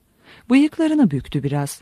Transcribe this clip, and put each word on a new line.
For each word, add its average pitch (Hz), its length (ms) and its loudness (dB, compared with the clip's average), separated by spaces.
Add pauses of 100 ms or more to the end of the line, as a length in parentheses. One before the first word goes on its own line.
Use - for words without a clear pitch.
(500)
Bıyıklarını 302 600 2
büktü 139 320 -6
biraz. 143 380 -6